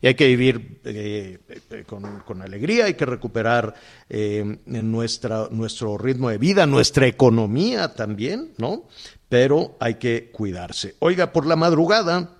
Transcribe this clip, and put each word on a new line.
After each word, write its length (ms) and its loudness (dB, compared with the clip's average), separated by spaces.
y 60 4
hay 60 4
que 120 4
vivir, 580 2
eh, 540 -8
eh, 160 -14
con, 340 -14
con 220 -12
alegría, 420 -2
hay 100 -2
que 120 -2
recuperar, 680 -2
eh, 560 -4
nuestra, 840 -4
nuestro 460 -6
ritmo 320 -2
de 80 -2
vida, 300 4
nuestra 400 4
economía 880 2
también, 640 -6
¿no? 260 -4
Pero 500 2
hay 140 -2
que 360 -4
cuidarse. 680 -8
Oiga, 340 0
por 140 0
la 100 2
madrugada 840 2